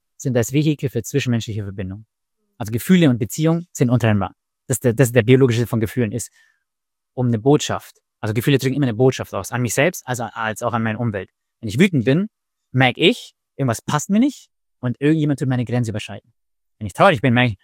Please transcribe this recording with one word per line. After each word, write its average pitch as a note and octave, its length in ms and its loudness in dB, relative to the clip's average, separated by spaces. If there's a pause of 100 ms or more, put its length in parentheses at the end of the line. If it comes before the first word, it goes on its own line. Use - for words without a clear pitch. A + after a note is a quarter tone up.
(180)
sind C3 160 -4
das A#2 180 0
Vehikel D3 380 0
für A2+ 140 -6
zwischenmenschliche A#2 600 -4
Verbindung. G2 420 -10 (520)
Also A2 140 -10
Gefühle E3 380 4
und A#2+ 100 0
Beziehung D#3+ 520 -2
sind B2+ 200 0
untrennbar. G#2+ 420 2 (340)
Das - 100 -2
ist - 60 -8
der, A#2+ 100 2
das B2 160 2
ist A#2+ 60 -6
der A#2+ 80 4
biologische B2+ 360 4
Sinn A#2+ 80 0
von A#2 120 -2
Gefühlen, A2 320 -2
ist A#2 180 -8 (840)
um B2 140 -2
eine A#2 120 0
Botschaft. C#3 580 0 (220)
Also A2 140 -4
Gefühle C3 240 2
drücken C3+ 180 -2
immer C#3+ 100 0
eine A#2+ 80 0
Botschaft B2 400 0
aus, G2 180 -8
an B2 100 -4
mich A#2+ 120 -4
selbst, D#3+ 320 0
also B2 180 -6
als A2 380 -6
auch A#2 120 -2
an A2+ 100 -2
meine A2 160 -4
Umwelt. G2+ 300 -4 (320)
Wenn A2+ 80 -8
ich A#2 100 -2
wütend E3 260 2
bin, E3 220 2 (440)
merke B2+ 300 2
ich, G3+ 320 0 (220)
irgendwas C3 260 -2
passt - 280 -4
mir G3+ 100 2
nicht C4+ 300 -2 (300)
und B2 200 -6
irgendjemand D3+ 400 0
tut C#3 80 -2
meine B2 180 -2
Grenze A#2 260 -2
überschreiten. G#2 420 -12 (440)
Wenn G#2+ 100 -10
ich - 60 -12
traurig E3 280 2
bin, B2+ 120 2
merke B2 200 2
ich, - 100 -12